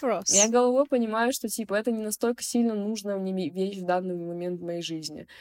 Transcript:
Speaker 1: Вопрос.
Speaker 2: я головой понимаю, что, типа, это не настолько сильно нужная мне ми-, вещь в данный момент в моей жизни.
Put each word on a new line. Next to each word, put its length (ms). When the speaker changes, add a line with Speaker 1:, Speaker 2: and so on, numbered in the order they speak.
Speaker 1:
Вопрос. 320
Speaker 2:
я 160
головой 380
понимаю, 440
что, 160
типа, 280
это 160
не 120
настолько 400
сильно 300
нужная 440
мне 140
ми-, 200
вещь 260
в 80
данный 300
момент 440
в 60
моей 160
жизни. 460